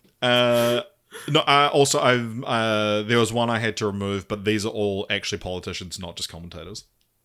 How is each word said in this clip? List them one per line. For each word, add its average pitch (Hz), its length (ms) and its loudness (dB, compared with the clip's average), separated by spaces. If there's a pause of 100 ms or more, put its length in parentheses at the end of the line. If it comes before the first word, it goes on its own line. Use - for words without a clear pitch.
(220)
Uh, 120 600 4 (480)
no, 151 120 4
I 143 260 6
also, 143 320 4
I've, 123 460 2
uh, 107 580 0
there 117 160 2
was 110 120 2
one 117 180 0
I 117 100 0
had 110 180 -2
to 113 80 -2
remove, 101 420 -4
but 104 160 -6
these 104 220 0
are 110 40 -2
all 101 380 -2
actually 101 300 -4
politicians, 90 640 -10
not 87 160 -12
just - 140 -8
commentators. 85 560 -16 (400)